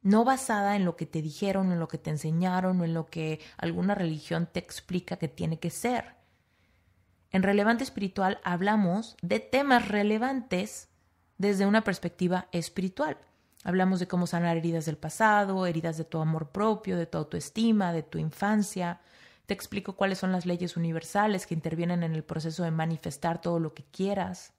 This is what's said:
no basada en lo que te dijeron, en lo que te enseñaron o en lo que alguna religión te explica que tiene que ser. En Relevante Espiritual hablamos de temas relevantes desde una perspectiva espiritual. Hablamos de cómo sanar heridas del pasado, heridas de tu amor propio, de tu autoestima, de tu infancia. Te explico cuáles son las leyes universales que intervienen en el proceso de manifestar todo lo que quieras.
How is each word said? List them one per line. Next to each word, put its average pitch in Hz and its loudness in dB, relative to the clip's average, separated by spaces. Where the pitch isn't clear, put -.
no 214 6
basada 220 2
en 196 2
lo 170 0
que - -4
te 156 -4
dijeron, 190 0
en 175 2
lo 160 -2
que 156 -8
te - -8
enseñaron 180 0
o 170 2
en 165 0
lo 160 -2
que 156 -4
alguna 175 0
religión 165 -2
te - -4
explica - -6
que 160 -4
tiene 160 -4
que 170 -6
ser. - -4
En 190 2
Relevante 202 4
Espiritual 196 -2
hablamos 190 0
de 190 -2
temas 254 2
relevantes 214 -2
desde 196 2
una 220 4
perspectiva 180 -2
espiritual. 185 -4
Hablamos 185 2
de 180 -4
cómo 175 0
sanar 170 0
heridas 165 -2
del 156 -4
pasado, 196 2
heridas 165 -2
de 160 -4
tu - -4
amor 160 0
propio, 208 0
de 165 -2
tu 165 -6
autoestima, 185 0
de 165 -2
tu 151 -10
infancia. 185 -2
Te - -6
explico 196 -8
cuáles 196 0
son 185 0
las 180 -2
leyes 175 -2
universales 180 0
que - -4
intervienen 170 -2
en 160 -2
el 156 -4
proceso 160 -6
de 165 -2
manifestar 160 -2
todo 170 0
lo 160 -2
que - -18
quieras. 190 -4